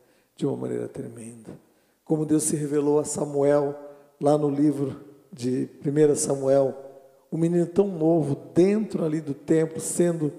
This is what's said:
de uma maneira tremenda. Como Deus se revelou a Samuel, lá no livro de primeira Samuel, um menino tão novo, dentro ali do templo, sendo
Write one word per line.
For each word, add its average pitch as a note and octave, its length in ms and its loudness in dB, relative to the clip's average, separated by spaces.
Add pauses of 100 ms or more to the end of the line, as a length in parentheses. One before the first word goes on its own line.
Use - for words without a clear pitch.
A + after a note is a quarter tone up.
(360)
de C#3+ 120 -4
uma B2+ 100 -4
maneira B2 300 -6
tremenda. A#2 640 -14 (520)
Como D#3 220 -2
Deus D3+ 180 2
se D#3+ 120 -2
revelou D3 420 0
a D3 80 0
Samuel, C#3+ 720 0 (420)
lá D3 160 4
no D3 140 2
livro C#3 500 0 (320)
de B2+ 360 -4 (120)
primeira D3 360 4
Samuel, C3+ 600 2 (560)
um E3 60 -6
menino E3+ 300 2
tão G3 200 2
novo, D#3+ 480 0 (200)
dentro F#3+ 500 2
ali D#3 160 -2
do C#3 140 -6
templo, D#3+ 440 0
sendo E3 580 0